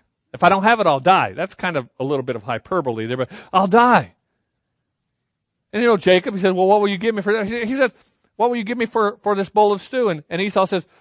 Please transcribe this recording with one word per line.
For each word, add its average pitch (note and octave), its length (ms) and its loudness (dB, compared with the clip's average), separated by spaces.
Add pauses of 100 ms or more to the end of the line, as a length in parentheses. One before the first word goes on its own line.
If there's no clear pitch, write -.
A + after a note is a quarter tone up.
(340)
If B2+ 100 -2
I F3 60 6
don't F#3+ 140 2
have A3+ 160 2
it, G3 80 0
I'll C#3 140 2
die." C#3+ 320 2
That's D#3+ 220 -10
kind F3 200 -6
of B2+ 140 -6 (100)
a C3 60 -4
little C3+ 180 -4
bit B2 140 -6
of G#2 60 -14
hyperbole A#2+ 600 -4
there, B2 120 -6
but B2+ 140 -6 (200)
"I'll F#3+ 160 2
die." G#3+ 480 4 (1600)
And G#3+ 100 -2
you A#3+ 60 4
know, A3 80 4
Jacob, F#3 360 2
he G3 60 -8
says, F#3 140 0
"Well, F#3 140 0
what G#3 120 4
will G3+ 80 2
you G3+ 100 -2
give A3 180 -2
me G3+ 60 -4
for G3+ 120 -2
that?" A3 140 -4
He A#3 280 -6
said, C4+ 160 0 (460)
"What A#3 120 2
will B3 80 -2
you A3+ 60 -4
give A#3 140 -6
me A#3+ 80 -2
for, A3 320 -2
for G#3 180 -2
this G3 140 -4
bowl G#3 240 2
of F#3+ 80 -4
stew?" B3+ 260 -2
And, D#3+ 220 -4
and E3+ 120 -6
Esau G3 240 0
says, F#3 200 -4 (160)